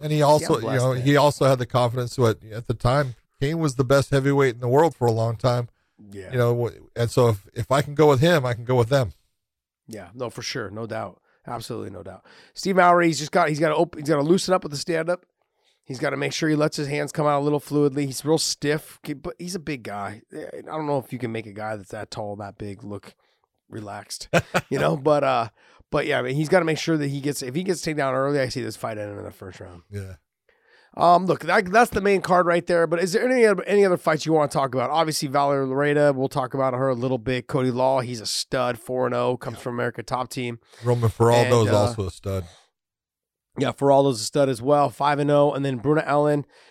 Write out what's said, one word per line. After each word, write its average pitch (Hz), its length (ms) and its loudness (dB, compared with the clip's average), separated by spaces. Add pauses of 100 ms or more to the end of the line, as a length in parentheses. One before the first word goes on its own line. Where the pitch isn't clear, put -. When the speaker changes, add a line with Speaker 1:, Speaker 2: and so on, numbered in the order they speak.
Speaker 1:
And 151 100 -4
he 151 60 2
Speaker 2:
See, 147 40 2
I'm 139 60 4
Speaker 1:
also, 151 280 4
you 113 40 -4
Speaker 2:
blessed, 110 240 0
Speaker 1:
know, 131 80 2
Speaker 2:
man. 127 100 -2
Speaker 1:
he 143 140 4
also 143 300 4
had 131 120 4
the 123 80 -6
confidence, 123 520 -2
what, 110 340 2
at 113 140 -10
the 120 80 -4
time, 127 400 0 (260)
Kane 151 180 -2
was 147 180 -2
the 135 80 2
best 139 260 4
heavyweight 139 460 2
in 120 40 -18
the 123 80 -4
world 143 260 4
for 123 140 0
a 113 40 4
long 113 240 0
time. 123 340 -2 (420)
Speaker 2:
Yeah. 98 180 -14
Speaker 1:
You 127 80 -6
know, 120 300 2
wh-, - 320 -10
and 117 100 0
so 120 200 4
if, 101 240 -4
if - 180 -8
I 139 80 4
can 143 140 -4
go 151 160 6
with 131 100 4
him, 160 240 4
I 123 80 -2
can 117 140 -8
go 127 100 2
with 117 140 4
them. 131 220 2 (760)
Speaker 2:
Yeah, 98 260 -14
no, 123 140 -6
for 117 140 -12
sure. 107 280 -8
No 110 160 -10
doubt. 107 360 -10 (240)
Absolutely 107 440 -10
no 95 120 -16
doubt. 95 220 -18 (300)
Steve 196 220 -2
Mowry, 175 300 6
he's 147 140 0
just 151 120 -8
got, 175 160 2
he's 151 120 -4
gotta 156 160 2
op-, 165 200 0
he's 147 120 -6
gotta 151 140 2
loosen 180 300 2
up 180 120 0
with 156 80 -12
the 139 60 -8
stand-up. 165 460 -4 (600)
He's 127 160 -12
gotta 139 160 -4
make 139 160 -4
sure 160 160 -2
he 151 80 2
lets 151 200 0
his 147 120 -6
hands 147 240 -6
come 151 120 -2
out 147 160 2
a 143 40 -2
little 147 160 0
fluidly. 143 460 0
He's 131 180 -10
real 156 120 2
stiff, - 680 -4
k-, 147 80 -10
but 147 260 -12
he's 175 160 -10
a 190 60 -10
big 143 240 -10
guy. 101 380 -10 (120)
I - 280 -14
don't 156 260 -8
know 143 100 0
if - 140 -8
you 123 80 -8
can 120 100 -6
make 113 160 -8
a 104 60 -18
guy 107 240 -8
that's 98 140 -16
that 104 200 -12
tall, 104 260 -10
that 101 220 -12
big, 101 240 -12
look 101 320 -14 (560)
relaxed, 104 580 -14 (220)
Speaker 1:
<laughs> - 200 -4
Speaker 2:
you 139 100 -2
know? 156 160 0
But, 147 260 2
uh, 123 260 0 (440)
but 143 140 -2
yeah, 139 120 0
I 123 40 0
mean, 127 120 -4
he's 151 140 -2
gotta 175 160 4
make 160 140 0
sure 165 180 0
that 147 120 -2
he 139 120 -6
gets, 139 220 -4
if 127 120 -8
he 175 80 -2
gets 185 180 -4
taken 156 180 -6
down 135 160 -2
early, 139 260 0
I 127 80 0
see 123 140 -6
this 110 120 -6
fight 113 240 -8
ending 104 180 -10
in 98 80 -12
the 92 60 -12
first 92 300 -18
round. 90 280 -20
Speaker 1:
Yeah. 98 260 -12 (840)
Speaker 2:
Um, 175 280 4
look, 156 140 0
that, 180 300 0
that's 220 200 4
the 208 100 -4
main 196 220 2
card 180 240 2
right 170 200 0
there. 170 200 2
But 170 140 0
is 175 120 -2
there 226 180 0
any 247 140 4
other, 196 200 4
any 202 200 4
other 180 140 4
fights 156 260 0
you 156 80 0
wanna 151 160 4
talk 139 260 -2
about? 127 160 0
Obviously, 156 380 0
Valerie 143 380 0
Lareda, 147 480 2
we'll 131 160 -2
talk 127 240 -4
about 131 180 0
her 131 160 -2
a 131 60 0
little 127 240 -2
bit. 123 300 -4
Cody 127 220 0
Law, 131 300 2
he's 120 200 -8
a 101 60 -12
stud, 123 520 -4
four 127 280 -4
and 123 80 -2
oh, 123 220 0
comes 117 220 -12
Speaker 1:
Yeah. - 40 -16
Speaker 2:
from 123 120 -8
America 120 280 -6
Top 123 280 -6
Team. 120 280 -8 (240)
Speaker 1:
Roman 120 280 2
Feraldo 120 500 4
Speaker 2:
And, 107 80 4
Speaker 1:
is 107 60 2
Speaker 2:
uh, 104 40 4
Speaker 1:
also 104 280 0
a 90 40 -6
stud. 95 340 -6 (1120)
Speaker 2:
Yeah, 123 140 0
Feraldo's 139 480 4
a 110 40 -8
stud 143 240 0
as 117 120 -4
well, 143 300 2
five 143 280 -2
and 143 120 0
oh. 143 220 4
And 139 120 -4
then 135 140 -2
Bruna 151 280 0
Ellen, 147 380 2 (260)